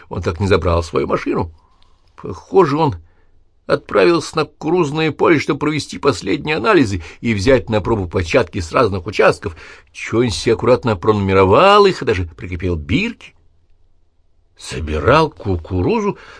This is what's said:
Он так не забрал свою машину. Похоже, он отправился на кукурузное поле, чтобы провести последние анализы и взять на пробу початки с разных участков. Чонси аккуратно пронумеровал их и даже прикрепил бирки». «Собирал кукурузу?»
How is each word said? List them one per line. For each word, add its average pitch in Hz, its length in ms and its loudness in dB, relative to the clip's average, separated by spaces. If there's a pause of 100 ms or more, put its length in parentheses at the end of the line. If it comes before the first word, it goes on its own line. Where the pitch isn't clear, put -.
Он - 140 -8
так 95 160 -4
не 101 80 0
забрал 87 380 2
свою - 240 -2
машину. - 440 -4 (640)
Похоже, - 600 0
он 151 180 0 (720)
отправился 175 720 0
на 156 80 0
кукурузное 156 640 -2
поле, 170 300 2
чтобы 151 180 -4
провести 151 400 -4
последние 151 600 -2
анализы 110 440 2 (180)
и 117 140 -2
взять 113 340 2
на 110 120 0
пробу 107 260 -2
початки 101 540 -2
с 87 100 -8
разных 98 380 0
участков. 104 480 -2 (340)
Чонси 117 600 -2
аккуратно 117 440 2
пронумеровал 107 920 4
их 190 160 -2
и - 20 -8
даже 104 200 0
прикрепил 87 520 -6
бирки». 135 580 -4 (1200)
«Собирал 101 720 0
кукурузу?» 110 880 -4 (220)